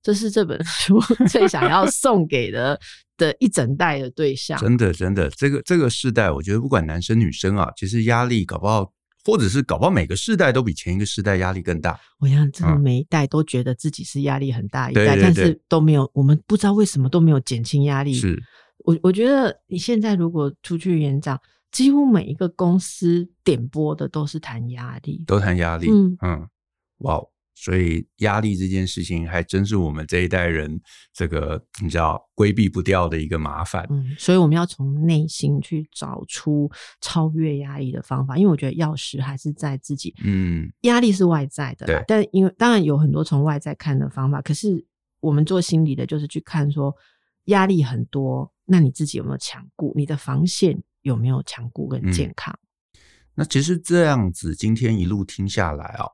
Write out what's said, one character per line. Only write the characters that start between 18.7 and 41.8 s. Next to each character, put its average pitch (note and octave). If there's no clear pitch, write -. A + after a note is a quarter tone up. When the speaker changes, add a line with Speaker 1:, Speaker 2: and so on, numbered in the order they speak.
Speaker 1:
我， -
我 F#3
觉 A3
得 C4+
你 F3+
现 A3
在 G#3
如 E3+
果 D3
出 E3+
去 E3
演 C#3
讲， C3+
几 C4
乎 C#4+
每 G#3+
一 C#3+
个 F3+
公 F3+
司 F3
点 B2
播 D3+
的 -
都 D3+
是 D#3
谈 A#2+
压 B2
力。 D3+
Speaker 2:
都 G2
谈 F#2
压 E2
力。 F2
Speaker 1:
嗯。 G#2
Speaker 2:
嗯。 E2+
哇 D#2+
哦， -
所 F2+
以 E2+
压 G#2+
力 G#2+
这 F#2+
件 F#2+
事 -
情 E2
还 E2+
真 F#2+
是 G#2
我 E2+
们 D#2
这 F#2
一 F2+
代 F2+
人， D#2
这 -
个， D#2
你 E2
知 F2
道， D#2+
规 G#2
避 G#2
不 F#2
掉 F2+
的 D#2+
一 D#2
个 F2
麻 D2+
烦。 F2+
Speaker 1:
嗯， C#3
所 F3+
以 F#3
我 F3
们 D#3
要 E3+
从 C#3+
内 D#3+
心 C#3+
去 D#3
找 -
出 D3
超 D#3+
越 D#3
压 C#3
力 C3
的 C3
方 C3
法， C3+
因 G3+
为 F#3+
我 D3+
觉 C#3
得 C3
钥 D#3
匙 -
还 C#3
是 D3
在 C#3+
自 C#3
己。 -
Speaker 2:
嗯。 F2+
Speaker 1:
压 A#3+
力 A3+
是 F#3
外 D3+
在 C3+
的 -